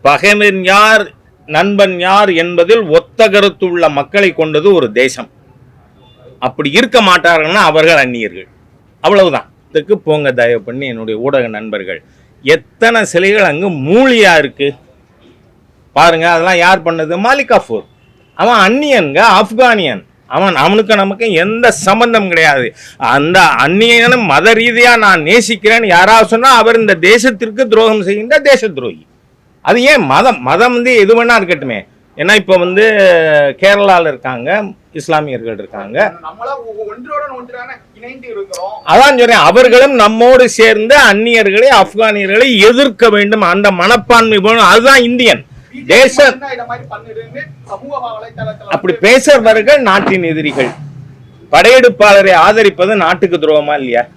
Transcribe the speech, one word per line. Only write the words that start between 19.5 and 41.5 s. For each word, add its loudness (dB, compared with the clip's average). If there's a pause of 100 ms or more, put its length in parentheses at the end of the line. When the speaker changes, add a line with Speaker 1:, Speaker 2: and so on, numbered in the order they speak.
Speaker 1:
அவன், -2
அவனுக்கு 0
நமக்கு -4
எந்த 0
சம்பந்தம் -2
கிடையாது. 0 (300)
அந்த 0
அந்நியனை 2
மத 2
ரீதியா 2
நான் 2
நேசிக்கிறேன்னு 0
யாராவது 4
சொன்னா 0
அவர் 2
இந்த 0
தேசத்திற்கு 0
துரோகம் 0
செய்கின்ற -2
தேச 0
துரோகி. -10 (600)
அது 0
ஏன் 2
மதம்? 0
மதம் 0
வந்து 0
எது 4
வேணா 2
இருக்கட்டுமே. -4 (400)
ஏன்னா -2
இப்ப 0
வந்து 0 (760)
கேரளால 2
இருக்காங்க, -8 (440)
இஸ்லாமியர்கள் -6
இருக்காங்க. -12 (260)
Speaker 2:
நம்மளா -14
ஒ-, -16
ஒன்றோட -12 (140)
ஒன்றான -20 (160)
இணைந்து -20
இருக்கிறோம். -14 (120)
Speaker 1:
அதான் 2
சொல்றேன், 2
அவர்களும் 4
நம்மோடு 4
சேர்ந்து 2 (140)
அந்நியர்களை, 0 (120)